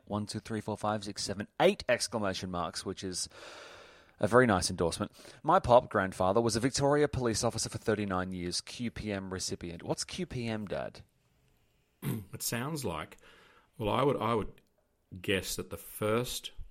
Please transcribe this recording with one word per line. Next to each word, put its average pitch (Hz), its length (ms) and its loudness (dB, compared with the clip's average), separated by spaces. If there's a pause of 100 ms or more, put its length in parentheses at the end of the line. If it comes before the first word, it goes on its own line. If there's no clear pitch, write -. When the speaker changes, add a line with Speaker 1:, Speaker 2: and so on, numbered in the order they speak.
Speaker 1:
one, 104 200 -2
two, 107 140 -6
three, 107 220 -6
four, 107 160 -4
five, 107 260 0
six, 101 200 -8
seven, 101 240 -4 (120)
eight 190 300 4
exclamation 98 600 0
marks, 87 360 -4
which 95 180 -6
is 92 240 -6 (920)
a 104 80 0
very 123 200 8
nice 92 240 4
endorsement. 87 400 0 (320)
"My 165 160 4
pop 123 300 8
grandfather 95 520 2
was 113 140 2
a 117 40 2
Victoria 143 480 2
police 120 360 0
officer 113 260 -2
for - 80 -8
thirty-nine 95 540 0
years, 87 300 -4
Q - 280 -6
P 107 220 -6
M 95 200 -4
recipient." 87 520 -6
What's 120 220 -4
Q - 200 -8
P 123 220 -6
M, 107 180 -4
Dad? 67 360 -6 (1000)
Speaker 2:
<clears throat> 117 320 -6
It 110 80 -10
sounds 135 440 -4
like, 80 320 -6 (600)
well, 107 160 0
I 120 100 4
would, 143 140 4
I 113 160 0
would 98 140 0 (760)
guess 95 360 0
that 95 120 -6
the - 80 -10
first - 760 -2 (200)